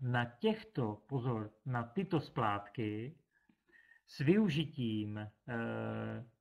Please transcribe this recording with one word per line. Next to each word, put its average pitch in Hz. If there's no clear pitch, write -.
na 123
těchto, 127
pozor, 117
na 123
tyto 180
splátky 110
s -
využitím, 135
eh, 104